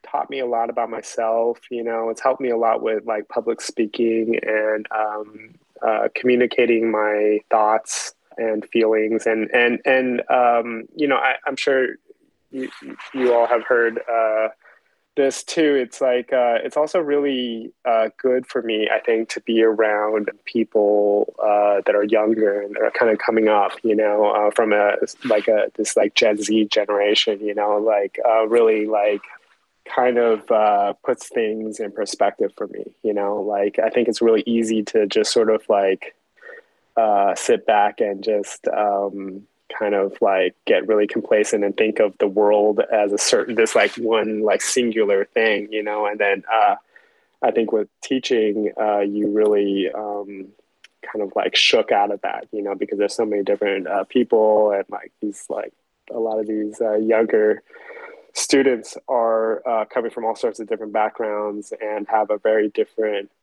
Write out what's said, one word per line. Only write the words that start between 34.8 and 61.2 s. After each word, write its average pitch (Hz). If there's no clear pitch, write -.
to 104
just 107
sort 110
of, 107
like, 98
uh, 101
sit 110
back 104
and 101
just, 104
um, 101
kind 104
of, 98
like, 95
get 98
really 104
complacent 107
and 101
think 110
of 107
the 107
world 104
as 104
a 98
certain, 113
this, 110
like, 104
one, 110
like, 104
singular 107
thing, 107
you 107
know? 107
And 104
then, 98
uh, 107
I 120
think 110
with 107
teaching, 110
uh, 107
you 104
really, 101
um, 101
kind -
of, 95
like, 110
shook -
out 104
of 101
that, -
you 107
know, 101
because 104
there's 101
so 113
many 104
different, 98
uh, 95
people 107
and, 98
like, -
these, 104
like, -
a 120
lot 110
of 107
these, 107
uh, 107
younger 110
students 131
are, 113
uh, 113
coming 117
from 117
all 110
sorts 113
of 110
different 107
backgrounds 107